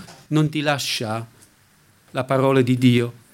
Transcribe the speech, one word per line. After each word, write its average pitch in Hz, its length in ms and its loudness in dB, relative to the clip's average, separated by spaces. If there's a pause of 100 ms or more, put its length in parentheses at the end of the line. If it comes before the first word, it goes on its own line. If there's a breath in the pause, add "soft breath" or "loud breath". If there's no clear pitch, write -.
(280 loud breath)
non 151 200 2
ti 151 120 -6
lascia 123 640 -4 (840)
la 131 140 -6
parola 135 360 2
di 123 180 2
Dio 120 340 2 (220)